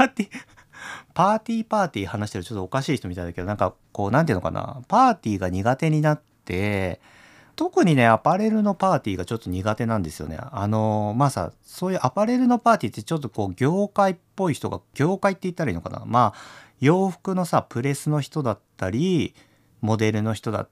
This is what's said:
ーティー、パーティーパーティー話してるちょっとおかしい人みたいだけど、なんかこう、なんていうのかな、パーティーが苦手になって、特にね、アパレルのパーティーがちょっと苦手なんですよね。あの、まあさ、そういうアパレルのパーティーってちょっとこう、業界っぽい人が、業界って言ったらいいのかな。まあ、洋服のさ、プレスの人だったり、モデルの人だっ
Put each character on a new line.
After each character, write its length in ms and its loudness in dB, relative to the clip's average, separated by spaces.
ー 40 2
テ 140 -6
ィ 80 -6
ー、 0 -
パ 200 4
ー 60 -2
テ 140 -6
ィ 60 -2
ー 60 -6
パ 180 0
ー 40 -4
テ 120 -6
ィ 40 -2
ー 20 -6
話 240 -4
し 20 -18
て 60 -6
る 60 -6
ち 80 -12
ょ 20 -8
っ 40 -4
と 60 -4
お 40 -10
か 140 -2
し 120 0
い 20 0
人 120 -6
み 60 -8
た 80 -8
い 40 -6
だ 60 -8
け 80 -8
ど、 60 -6
な 80 -2
ん 20 -6
か 180 0
こ 140 -4
う、 40 -2
な 120 4
ん 40 2
て 60 0
い 20 4
う 20 0
の 60 -4
か 80 -2
な、 380 -8
パ 220 6
ー 60 0
テ 140 -6
ィ 60 0
ー 20 -4
が 100 -2
苦 280 0
手 140 0
に 100 2
な 120 2
っ 100 -4
て、 560 -2
特 280 0
に 120 4
ね、 100 6
ア 120 6
パ 180 2
レ 120 0
ル 140 2
の 120 2
パ 200 2
ー 60 0
テ 100 -6
ィ 40 -2
ー 20 -6
が 80 -4
ち 80 -6
ょ 40 -2
っ 20 -6
と 120 -8
苦 260 -2
手 100 -4
な 120 0
ん 40 0
で 80 -4
す 100 -14
よ 80 -8
ね。 120 -10
あ 280 -6
の、 480 0
ま 100 2
あ 40 2
さ、 220 -4
そ 240 -8
う 40 -2
い 40 -2
う 60 -4
ア 80 2
パ 160 0
レ 120 0
ル 80 4
の 140 4
パ 140 4
ー 40 0
テ 80 -4
ィ 40 -2
ー 20 -20
っ 20 -20
て 80 -10
ち 100 -6
ょ 40 0
っ 40 -2
と 80 -8
こ 180 -2
う、 80 -4
業 340 0
界 240 2
っ 40 -6
ぽ 140 0
い 40 0
人 160 -6
が、 100 -8
業 240 0
界 140 0
っ 20 -4
て 100 -14
言 80 -4
っ 40 -12
た 80 -4
ら 60 0
い 20 -2
い 20 -2
の 60 -6
か 100 -10
な。 160 -12
ま 300 4
あ、 20 -20
洋 320 4
服 240 -8
の 100 0
さ、 240 2
プ 140 -6
レ 120 -2
ス 160 -6
の 100 2
人 240 -6
だ 80 0
っ 80 -6
た 140 -4
り、 440 0
モ 160 2
デ 160 2
ル 100 -2
の 120 -2
人 180 -6
だ 100 -4
っ 100 -10